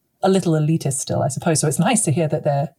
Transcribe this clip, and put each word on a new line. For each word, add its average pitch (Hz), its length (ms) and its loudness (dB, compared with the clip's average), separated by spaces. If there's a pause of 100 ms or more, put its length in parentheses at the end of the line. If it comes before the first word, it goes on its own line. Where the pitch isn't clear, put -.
(240)
a 190 60 4
little 190 240 2
elitist 151 400 0
still, - 280 -4
I 139 60 0
suppose. 151 320 0
So 151 80 0
it's 147 100 0
nice 214 280 2
to 165 60 2
hear 156 160 2
that 151 160 -2
they're, 143 360 0